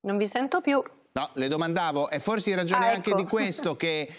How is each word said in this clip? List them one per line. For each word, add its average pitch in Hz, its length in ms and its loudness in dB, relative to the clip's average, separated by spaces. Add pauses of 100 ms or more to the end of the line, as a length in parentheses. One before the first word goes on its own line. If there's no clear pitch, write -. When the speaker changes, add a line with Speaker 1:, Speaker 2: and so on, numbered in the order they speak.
Speaker 1:
Non 202 160 -2
vi 208 100 2
sento 269 340 0
più. 277 220 2 (340)
Speaker 2:
No, 139 180 -4
le 131 120 0
domandavo, 156 640 0
e 151 80 -2
forse 208 320 0
hai 190 60 2
ragione 175 320 2
Speaker 1:
Ah, 233 40 4
Speaker 2:
anche 208 180 0
Speaker 1:
ecco. 196 100 2
Speaker 2:
di 190 40 -2
questo 180 520 -2
che, 156 320 -2 (100)